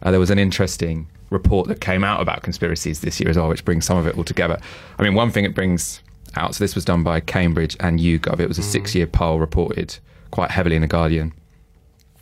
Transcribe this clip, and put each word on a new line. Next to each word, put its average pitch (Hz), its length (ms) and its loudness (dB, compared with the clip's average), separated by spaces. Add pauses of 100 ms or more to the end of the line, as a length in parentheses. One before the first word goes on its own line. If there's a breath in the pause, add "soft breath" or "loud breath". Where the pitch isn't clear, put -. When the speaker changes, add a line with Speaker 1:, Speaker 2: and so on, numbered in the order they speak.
Speaker 1:
Uh, 92 80 2
there 92 100 6
was 90 100 4
an 98 80 4
interesting 90 680 0 (240)
report 95 380 2
that - 120 -6
came 92 240 0
out 101 160 0
about 87 220 -4
conspiracies 80 580 -4
this - 200 -6
year - 100 2
as 82 60 2
well, 82 120 2
which 80 160 -2
brings 82 200 2
some 90 120 2
of 82 100 2
it - 100 -2
all 85 80 -4
together. 85 340 -2 (400 loud breath)
I - 40 0
mean, 98 120 4
one 117 160 4
thing 101 140 0
it 98 100 -2
brings 92 460 -2 (360)
out, 82 180 -4
so - 80 -2
this 101 140 -2
was 90 80 -2
done 87 180 2
by 82 180 2
Cambridge 82 600 0
and 85 180 0
YouGov. 82 420 2
It 85 80 2
was - 100 -4
a - 40 -2
Speaker 2:
Mm. 104 100 -4
Speaker 1:
six-year 101 360 0
poll 80 320 2
reported - 580 -2 (320 soft breath)
quite - 220 -2
heavily 85 240 2
in 80 60 2
The 80 60 2
Guardian, 80 440 0 (880)